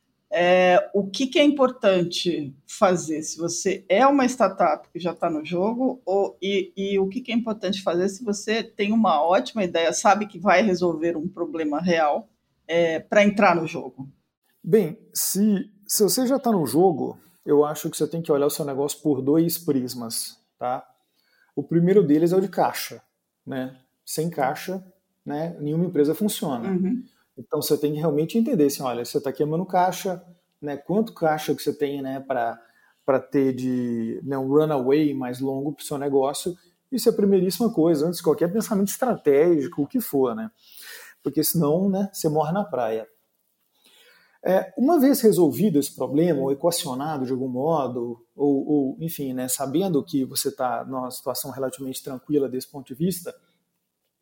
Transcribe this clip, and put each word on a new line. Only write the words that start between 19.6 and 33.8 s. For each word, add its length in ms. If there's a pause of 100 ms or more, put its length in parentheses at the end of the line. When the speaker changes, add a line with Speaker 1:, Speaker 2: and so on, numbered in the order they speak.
Speaker 2:
tá? 260 (720)
O 80
primeiro 400
deles 300
é 20
o 60
de 80
caixa, 520 (440)
né? 340 (240)
Sem 260
caixa, 540 (420)
né, 340
nenhuma 260
empresa 300
funciona. 540
Speaker 1:
Uhum. 340 (340)
Speaker 2:
Então, 240
você 160
tem 160
que 60
realmente 380
entender, 280
assim, 160
olha, 240
você 160
tá 100
queimando 340
caixa, 600 (340)
né, 160
quanto 380
caixa 400
que 80
você 100
tem, 300
né, 180
pra, 400 (460)
pra 140
ter 340
de, 720